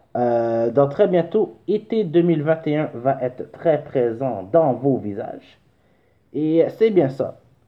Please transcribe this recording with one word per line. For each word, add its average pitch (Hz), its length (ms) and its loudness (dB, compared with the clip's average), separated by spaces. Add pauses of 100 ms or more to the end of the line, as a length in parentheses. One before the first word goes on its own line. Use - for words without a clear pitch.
(180)
Euh, 117 540 0
dans 123 180 2
très 202 180 2
bientôt, 180 500 0 (100)
été 214 360 -2
deux 170 200 2
mille 165 180 2
vingt 160 240 -2
et 147 100 0
un 151 200 -2
va 131 260 -2
être - 300 -6
très 151 320 0
présent 117 680 -2
dans 156 220 4
vos 127 240 0
visages. - 640 -12 (760)
Et 156 360 2
c'est 226 200 2
bien 175 200 4
ça. - 280 -6 (300)